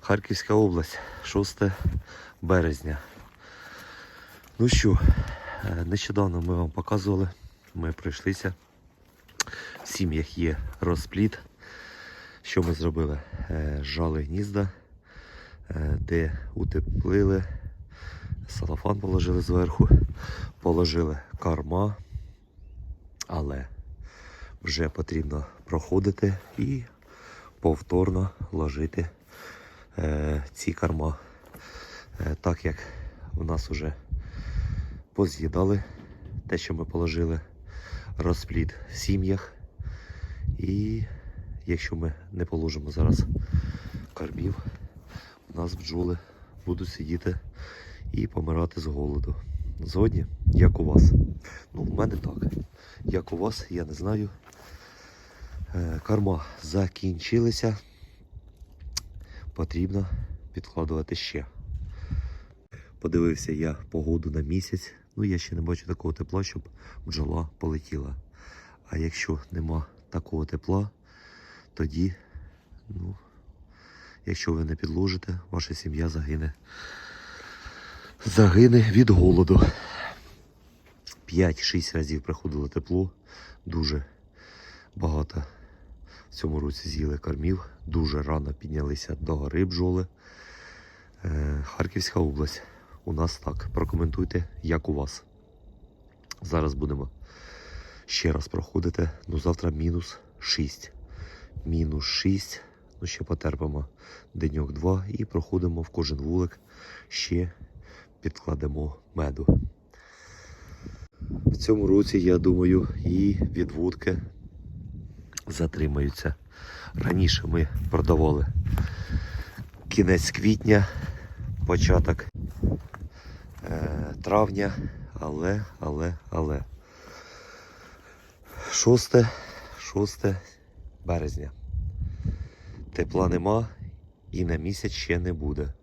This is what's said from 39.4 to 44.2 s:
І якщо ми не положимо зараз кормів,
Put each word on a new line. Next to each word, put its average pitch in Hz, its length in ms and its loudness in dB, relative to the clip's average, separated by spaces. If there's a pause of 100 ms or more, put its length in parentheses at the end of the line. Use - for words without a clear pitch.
І 104 440 -2 (640)
якщо 85 300 -2
ми 80 160 -2 (200)
не 87 120 -2
положимо 76 460 -4
зараз 76 340 4 (880)
кормів, 80 400 -4 (1000)